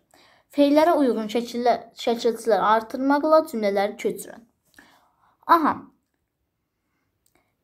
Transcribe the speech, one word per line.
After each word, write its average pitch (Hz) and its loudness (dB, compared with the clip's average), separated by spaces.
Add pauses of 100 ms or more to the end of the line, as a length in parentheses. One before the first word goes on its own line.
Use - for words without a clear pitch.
(540)
Feillərə 294 4
uyğun 226 0
şəkillə-, 240 -4
şəkilçilər 226 -2
artırmaqla 277 2
cümlələri 208 -2
köçürün. - -8 (1000)
Aha. 302 2 (1800)